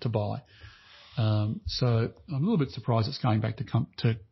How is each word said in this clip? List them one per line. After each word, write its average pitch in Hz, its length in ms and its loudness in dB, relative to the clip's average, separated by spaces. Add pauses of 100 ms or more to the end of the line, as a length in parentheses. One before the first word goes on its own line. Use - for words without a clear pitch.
to - 80 -4
buy." 107 340 -2 (760)
Um, 107 500 2
so 117 440 0 (180)
I'm 175 60 -6
a 135 60 -2
little 202 180 2
bit 135 140 0
surprised 113 360 0
it's 139 100 -8
going 107 220 2
back 110 180 -4
to - 60 -6
com-, - 220 0 (120)
to, 117 180 2 (160)